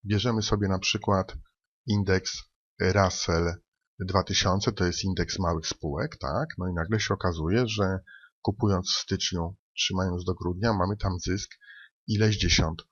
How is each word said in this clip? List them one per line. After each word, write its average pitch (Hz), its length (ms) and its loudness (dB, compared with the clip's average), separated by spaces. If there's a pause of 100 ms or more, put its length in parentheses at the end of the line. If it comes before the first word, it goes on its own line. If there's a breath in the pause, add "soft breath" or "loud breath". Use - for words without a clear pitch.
Bierzemy 107 360 2
sobie 104 260 0
na 92 120 2
przykład 98 540 0 (540)
indeks 98 560 0 (380)
Russell 90 720 2 (460)
dwa 95 240 0
tysiące, 95 480 2
to 101 140 0
jest 87 180 0
indeks 90 360 -2
małych 85 280 -2
spółek, 82 500 -6
tak? 110 400 -4
No 90 100 -4
i 90 60 -4
nagle 87 260 0
się - 140 -2
okazuje, 92 540 0
że 98 320 -2 (420 loud breath)
kupując 101 480 0
w - 100 -2
styczniu, 90 560 -4 (220)
trzymając 92 480 -2
do 92 80 -2
grudnia, 92 400 0
mamy 98 240 0
tam 92 220 -2
zysk - 320 -2 (560 loud breath)
ileś 107 300 4
dziesiąt 82 540 2